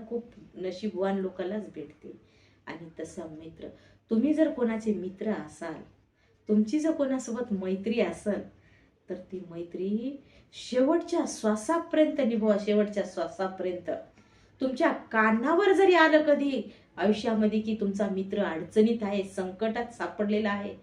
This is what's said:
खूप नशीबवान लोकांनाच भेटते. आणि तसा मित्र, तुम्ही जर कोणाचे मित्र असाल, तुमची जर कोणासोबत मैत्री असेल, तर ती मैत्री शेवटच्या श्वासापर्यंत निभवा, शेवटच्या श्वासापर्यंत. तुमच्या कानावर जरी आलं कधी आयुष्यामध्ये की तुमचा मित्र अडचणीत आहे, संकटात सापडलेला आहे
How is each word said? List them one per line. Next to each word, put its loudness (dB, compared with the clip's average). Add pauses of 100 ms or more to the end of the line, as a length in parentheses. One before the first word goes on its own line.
खूप -6 (320)
नशीबवान -4
लोकांनाच -6
भेटते. -16 (440)
आणि -14 (100)
तसा -10
मित्र, -16 (420)
तुम्ही 4
जर 4
कोणाचे 0
मित्र -6
असाल, -8 (680)
तुमची 2
जर 0
कोणासोबत -2
मैत्री -2
असेल, -4 (600)
तर -6
ती -12
मैत्री -6 (360)
शेवटच्या 2
श्वासापर्यंत 2
निभवा, 2
शेवटच्या 2 (100)
श्वासापर्यंत. -6 (720)
तुमच्या 2
कानावर 2
जरी 8
आलं 8
कधी 0 (240)
आयुष्यामध्ये 2
की -2
तुमचा 0
मित्र -2
अडचणीत 2
आहे, -2
संकटात -4
सापडलेला -2
आहे -6